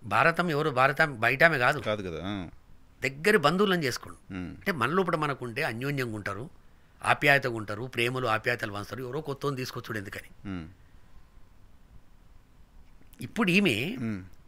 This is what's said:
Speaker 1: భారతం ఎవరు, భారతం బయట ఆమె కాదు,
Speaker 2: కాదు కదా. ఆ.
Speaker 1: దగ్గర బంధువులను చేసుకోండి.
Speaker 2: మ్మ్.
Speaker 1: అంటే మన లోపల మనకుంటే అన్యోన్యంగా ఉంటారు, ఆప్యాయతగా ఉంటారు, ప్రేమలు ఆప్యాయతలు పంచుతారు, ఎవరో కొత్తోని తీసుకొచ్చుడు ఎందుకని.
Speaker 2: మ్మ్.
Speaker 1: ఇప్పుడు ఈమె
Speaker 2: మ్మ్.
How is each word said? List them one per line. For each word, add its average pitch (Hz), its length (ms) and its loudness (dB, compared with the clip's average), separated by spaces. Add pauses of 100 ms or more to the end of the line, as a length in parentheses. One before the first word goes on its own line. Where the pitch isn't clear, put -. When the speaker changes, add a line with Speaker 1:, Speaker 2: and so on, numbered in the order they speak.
Speaker 1:
భారతం 160 460 2
ఎవరు, 151 200 0
భారతం 135 500 2
బయట 131 240 4
ఆమె 160 140 6
కాదు, 135 200 2
Speaker 2:
కాదు 107 240 -2
కదా. 82 220 -6
ఆ. 95 240 -6 (560)
Speaker 1:
దగ్గర 156 320 2
బంధువులను 180 480 2
చేసుకోండి. - 500 -6
Speaker 2:
మ్మ్. 90 140 -6
Speaker 1:
అంటే - 240 -4
మన 127 180 0
లోపల 175 260 2
మనకుంటే 135 460 -4
అన్యోన్యంగా 127 520 -2
ఉంటారు, 101 360 -6 (520)
ఆప్యాయతగా 135 520 4
ఉంటారు, 107 280 -6
ప్రేమలు 127 440 0
ఆప్యాయతలు 110 460 0
పంచుతారు, 104 300 -8
ఎవరో 127 180 -6
కొత్తోని 139 360 -4
తీసుకొచ్చుడు 123 420 -6
ఎందుకని. - 500 -12
Speaker 2:
మ్మ్. 87 200 -6 (2500)
Speaker 1:
ఇప్పుడు 180 300 -2
ఈమె 170 480 2
Speaker 2:
మ్మ్. 104 260 -4 (240)